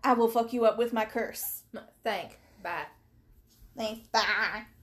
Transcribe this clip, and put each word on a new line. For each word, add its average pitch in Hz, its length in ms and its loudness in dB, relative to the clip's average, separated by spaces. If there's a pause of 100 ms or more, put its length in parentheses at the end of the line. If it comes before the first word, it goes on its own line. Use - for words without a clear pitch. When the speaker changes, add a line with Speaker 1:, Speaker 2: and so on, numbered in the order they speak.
Speaker 1:
I 277 100 4
will 233 140 4
fuck 226 240 0
you 240 140 2
up 214 120 6
with 233 140 2
my 226 140 0
curse." - 580 -6 (400)
Speaker 2:
Thank. 190 340 -6 (240)
Bye. 170 240 -6 (920)
Speaker 1:
Thanks. 226 320 -8
Bye. 208 540 0 (200)